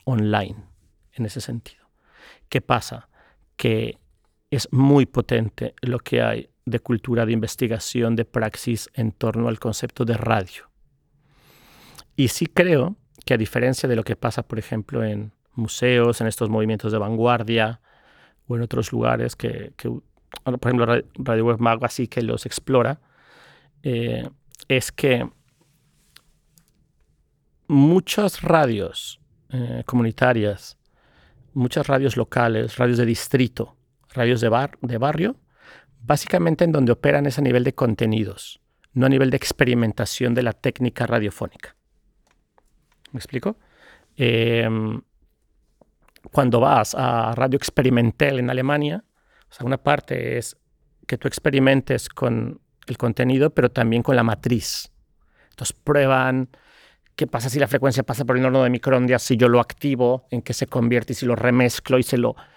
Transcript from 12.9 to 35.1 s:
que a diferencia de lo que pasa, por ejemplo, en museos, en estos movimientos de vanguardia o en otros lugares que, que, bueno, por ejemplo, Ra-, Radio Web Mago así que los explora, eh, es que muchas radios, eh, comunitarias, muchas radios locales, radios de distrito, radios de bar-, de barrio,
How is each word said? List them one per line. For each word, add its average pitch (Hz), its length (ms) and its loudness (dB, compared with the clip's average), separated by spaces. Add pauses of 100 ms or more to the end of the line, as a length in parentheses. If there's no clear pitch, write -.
que 127 100 2
a 117 40 2
diferencia 123 500 -2
de 120 80 2
lo 113 80 -2
que 120 120 -4
pasa, 120 260 -4
por - 160 -8
ejemplo, 110 460 -6
en 107 280 -6 (220)
museos, 120 640 0
en 113 60 0
estos 110 240 -2
movimientos 110 420 -2
de 110 60 -2
vanguardia 113 840 0 (640)
o 120 100 -4
en 117 60 -2
otros 120 300 -4
lugares 120 440 -2
que, - 400 -8
que, - 120 -8
bueno, - 680 -10
por 123 120 0
ejemplo, 120 160 2
Ra-, 117 180 0 (100)
Radio 117 320 0
Web 117 140 2
Mago 113 260 2
así 117 220 -4
que - 140 -4
los 113 220 -4
explora, 127 560 0 (840)
eh, 120 460 -4 (400)
es 131 240 0
que 120 360 0 (2500)
muchas 175 760 4
radios, 123 800 0 (300)
eh, 120 340 -6
comunitarias, 113 920 0 (760)
muchas 127 340 -2
radios 135 300 2
locales, 117 600 0
radios 120 200 2
de 120 80 4
distrito, - 720 -2 (380)
radios 120 260 2
de 117 80 2
bar-, 127 320 0
de 120 180 -4
barrio, 156 380 0 (680)